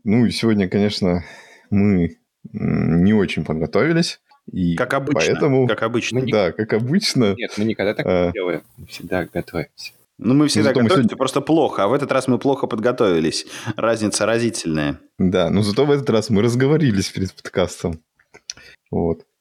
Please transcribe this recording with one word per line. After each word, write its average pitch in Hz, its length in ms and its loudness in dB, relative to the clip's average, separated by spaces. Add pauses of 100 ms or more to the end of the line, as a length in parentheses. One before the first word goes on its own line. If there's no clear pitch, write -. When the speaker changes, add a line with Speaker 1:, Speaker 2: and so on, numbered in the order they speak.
Speaker 1:
ну 117 220 4
и 95 40 2
сегодня, 101 380 0
конечно, 98 560 0 (460)
мы, 98 480 2 (360)
м, 82 500 0
не 101 80 4
очень 92 320 0
подготовились, 110 760 0 (300)
и 87 260 0
Speaker 2:
Как 123 180 -2
обычно, 139 260 -2 (120)
Speaker 1:
поэтому 135 340 2
Speaker 2:
как 110 160 -2
обычно. 113 380 -2
Speaker 3:
Мы 127 60 -2
не- 117 60 -4
Speaker 1:
Да, 98 200 2
как 107 200 -6
обычно. 123 640 0
Speaker 3:
Нет, 110 220 -8
мы 104 60 -2
никогда 107 300 -2
так - 120 -6
Speaker 1:
Э, 90 220 2
Speaker 3:
не 87 40 -2
делаем. 87 300 -4 (160)
Мы - 80 -20
всегда 90 380 -6
готовимся. - 680 -10 (260)
Speaker 2:
Ну, 120 160 2
мы 147 140 4
всегда 135 220 2
Speaker 1:
зато 127 100 2
мы 120 40 4
Speaker 2:
готовимся, 139 240 4
Speaker 1:
сегодня - 80 -8
Speaker 2:
просто 127 240 -2
плохо, 135 440 0
а 101 40 2
в 110 40 0
этот 143 200 0
раз 131 160 0
мы 123 100 2
плохо 139 280 0
подготовились. 107 800 0 (300)
Разница 107 500 -2
разительная. 85 760 -2 (180)
Speaker 1:
Да, 92 320 2
но 92 120 2
зато 107 220 0
в 147 60 2
этот 139 200 0
раз 110 200 0
мы 104 120 2
разговорились 123 680 2
перед 92 240 -6
подкастом. - 640 -4 (880)
Вот. 85 340 -2 (160)